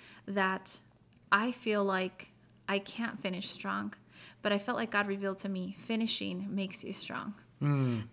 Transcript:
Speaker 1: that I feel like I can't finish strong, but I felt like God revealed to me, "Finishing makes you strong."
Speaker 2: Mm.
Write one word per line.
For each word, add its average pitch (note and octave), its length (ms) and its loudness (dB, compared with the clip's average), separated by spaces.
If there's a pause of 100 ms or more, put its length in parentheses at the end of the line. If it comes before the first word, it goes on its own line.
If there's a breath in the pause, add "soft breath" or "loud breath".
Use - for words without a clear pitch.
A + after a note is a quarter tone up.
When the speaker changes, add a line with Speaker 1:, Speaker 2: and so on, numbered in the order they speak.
(280 loud breath)
Speaker 1:
that F#3+ 540 0 (500)
I A3 200 6
feel G#3 320 2
like F#3 480 0 (360)
I G3 120 4
can't G#3+ 400 -4
finish F#3 300 -2
strong, G3+ 440 -4 (500 loud breath)
but G#3 80 2
I G3+ 80 6
felt A#3+ 180 -2
like A3+ 140 -2
God G#3 160 2
revealed G3 320 -2
to G3+ 100 -2
me, F#3 300 -2
"Finishing G3 760 -2
makes F#3+ 300 -2
you G3 100 -8
strong." - 400 -6 (280)
Speaker 2:
Mm. C3 520 4